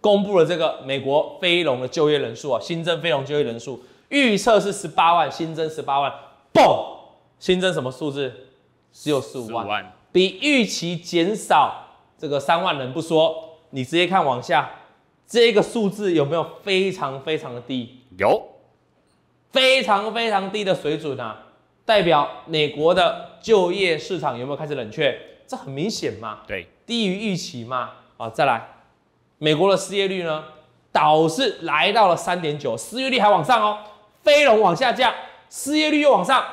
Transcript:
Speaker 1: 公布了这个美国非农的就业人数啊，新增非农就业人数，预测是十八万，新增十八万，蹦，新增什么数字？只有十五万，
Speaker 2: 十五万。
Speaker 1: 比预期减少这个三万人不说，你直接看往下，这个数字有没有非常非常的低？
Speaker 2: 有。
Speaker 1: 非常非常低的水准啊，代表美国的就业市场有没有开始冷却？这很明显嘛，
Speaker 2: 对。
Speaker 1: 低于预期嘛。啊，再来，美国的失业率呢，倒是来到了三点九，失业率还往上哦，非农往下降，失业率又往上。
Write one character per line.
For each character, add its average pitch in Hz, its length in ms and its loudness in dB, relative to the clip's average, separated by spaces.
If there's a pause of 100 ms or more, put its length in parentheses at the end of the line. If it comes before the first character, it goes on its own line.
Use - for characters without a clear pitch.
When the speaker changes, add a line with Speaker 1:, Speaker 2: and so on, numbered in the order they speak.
Speaker 1:
公 208 200 4
布 196 160 0
了 160 60 6
这 165 100 0
个 156 300 -2
美 135 160 -4
国 139 400 -2
非 175 220 2
农 131 180 0
的 127 80 -6
就 151 220 2
业 147 80 2
人 120 180 -6
数 143 140 -8
啊， 113 100 0
新 165 240 -8
增 165 160 -2
非 165 100 -4
农 139 140 -2
就 143 120 -4
业 147 60 0
人 117 160 -4
数， 120 240 -14 (260)
预 254 280 2
测 202 240 4
是 190 120 -4
十 190 140 -10
八 170 280 4
万， 156 160 2
新 160 240 -8
增 160 140 -4
十 156 140 -10
八 139 180 -2
万， 135 120 -2 (400)
蹦， 277 120 6 (760)
新 185 200 0
增 185 120 0
什 156 100 -4
么 127 80 -6
数 147 200 -6
字？ 135 220 -6 (600)
只 - 180 -8
有 139 100 2
十 - 180 -12
五 117 100 -10
万， 113 160 -6
Speaker 2:
十 - 20 -10
五 - 20 -10
万。 101 240 -6 (200)
Speaker 1:
比 185 280 2
预 277 240 4
期 175 320 -6
减 170 380 0
少 - 520 0 (300)
这 160 120 -10
个 139 100 -2
三 170 240 0
万 170 160 -2
人 131 140 -8
不 160 80 -6
说， - 580 0 (120)
你 135 140 -6
直 123 80 -10
接 175 140 2
看 180 180 2
往 123 160 0
下， 147 300 0 (560)
这 233 260 4
个 196 100 4
数 226 260 0
字 196 240 -2
有 147 120 4
没 147 120 -2
有 156 100 0 (160)
非 190 300 0
常 135 280 -8
非 160 160 -4
常 147 160 -8
的 120 80 -10
低？ 123 420 -10 (140)
Speaker 2:
有。 113 240 2 (1120)
Speaker 1:
非 262 320 2
常 208 320 0
非 233 160 -2
常 190 220 -2
低 214 100 -4
的 190 120 0
水 151 220 -4
准 147 220 -8
啊， 113 280 -12 (380)
代 214 180 4
表 151 260 4 (180)
美 156 220 0
国 156 260 2
的 - 460 -2
就 185 320 2
业 180 260 0
市 160 220 -6
场 135 180 -4
有 123 80 -6
没 143 60 -8
有 139 40 -6
开 156 100 -10
始 147 80 -6
冷 117 160 -8
却？ 135 280 -2 (300)
这 - 80 -10
很 - 160 -14
明 160 180 -4
显 139 300 -6
嘛， 107 260 -12
Speaker 2:
对。 92 220 -10 (160)
Speaker 1:
低 226 240 -2
于 196 240 -4
预 175 40 -2
期 120 280 -10
嘛。 123 260 -6 (260)
啊， 113 140 -8
再 151 140 0
来， 117 240 0 (680)
美 151 160 2
国 185 160 2
的 190 60 4
失 185 200 -6
业 196 120 0
率 185 140 -4
呢， 156 220 -6 (460)
倒 156 380 4
是 202 340 -2
来 165 300 0
到 208 160 6
了 165 80 4
三 180 240 -4
点 147 180 -4
九， 123 180 -4
失 233 260 -8
业 262 80 -2
率 262 100 0
还 208 80 6
往 180 160 4
上 226 180 2
哦， 208 160 -2 (440)
非 294 220 6
农 220 160 6
往 180 140 4
下 240 180 0
降， 226 200 2 (380)
失 294 260 -4
业 302 140 2
率 302 100 2
又 294 100 6
往 185 140 4
上。 262 280 2